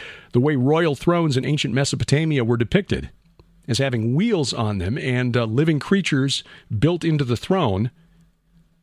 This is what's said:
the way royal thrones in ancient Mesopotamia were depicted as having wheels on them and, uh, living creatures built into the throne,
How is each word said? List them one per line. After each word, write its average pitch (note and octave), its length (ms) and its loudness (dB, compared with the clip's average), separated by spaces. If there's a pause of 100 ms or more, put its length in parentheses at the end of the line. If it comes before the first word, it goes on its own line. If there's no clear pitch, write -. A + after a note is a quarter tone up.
(320)
the B2 80 2
way D3 160 2
royal D3 400 2
thrones E3 420 0
in C3 80 -2
ancient C#3+ 280 -2
Mesopotamia C#3 680 0
were A#2 140 2
depicted A2 520 -2 (580)
as A#2 100 -2
having B2 380 0
wheels F3+ 380 0
on G#2+ 260 -2
them F#2+ 180 -2
and, B2 400 0
uh, A#2+ 80 0
living C#3+ 340 0
creatures C#3 640 0 (340)
built E3 260 0
into D#3 200 2
the A#2+ 140 -2
throne, B2 540 0 (920)